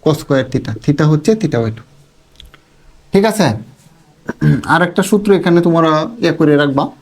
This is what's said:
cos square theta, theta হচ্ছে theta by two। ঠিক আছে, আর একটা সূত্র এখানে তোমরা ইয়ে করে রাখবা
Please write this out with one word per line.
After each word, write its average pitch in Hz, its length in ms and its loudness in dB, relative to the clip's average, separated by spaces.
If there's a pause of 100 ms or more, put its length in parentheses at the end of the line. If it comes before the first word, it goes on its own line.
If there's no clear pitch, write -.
cos 156 180 2
square 135 300 -2
theta, 135 200 -4 (120)
theta 147 260 0
হচ্ছে 151 200 0 (100)
theta 143 220 -2
by 113 140 -4
two। - 80 -20 (1300)
ঠিক 196 200 2
আছে, 208 160 0 (1300)
আর 165 140 2
একটা 175 220 -4
সূত্র 202 180 0 (100)
এখানে 175 280 2
তোমরা 165 240 2 (320)
ইয়ে 165 160 0
করে 151 240 4
রাখবা 143 220 0 (180)